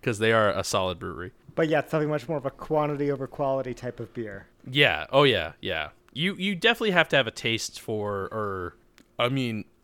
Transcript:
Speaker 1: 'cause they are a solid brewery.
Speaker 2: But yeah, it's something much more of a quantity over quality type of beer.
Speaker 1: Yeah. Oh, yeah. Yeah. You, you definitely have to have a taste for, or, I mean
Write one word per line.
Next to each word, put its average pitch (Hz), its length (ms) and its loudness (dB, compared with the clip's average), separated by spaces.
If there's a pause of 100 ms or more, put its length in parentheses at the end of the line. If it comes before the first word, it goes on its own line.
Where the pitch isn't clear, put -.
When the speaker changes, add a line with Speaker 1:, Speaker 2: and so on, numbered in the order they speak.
Speaker 1:
'cause 110 180 -2
they 110 140 4
are 110 160 6
a 95 140 0
solid 92 360 0
brewery. 90 320 -10 (240)
Speaker 2:
But 160 140 2
yeah, 151 100 2
it's - 120 -6
something 151 180 0
much 151 180 -4
more 165 100 -2
of 131 100 -6
a 131 40 -4
quantity 147 600 -2
over 135 160 -4
quality 135 480 -2
type 123 240 -10
of 113 140 -10
beer. 101 340 -10 (220)
Speaker 1:
Yeah. 127 420 4
Oh, 139 100 6
yeah. 98 300 4 (100)
Yeah. 80 280 -2 (220)
You, 185 240 -2
you 190 200 -2
definitely 220 360 2
have 175 180 4
to 160 60 2
have 131 120 4
a 110 40 -6
taste - 480 -4
for, 104 520 -4
or, 98 440 -6 (440)
I 120 100 2
mean 123 360 -2 (180)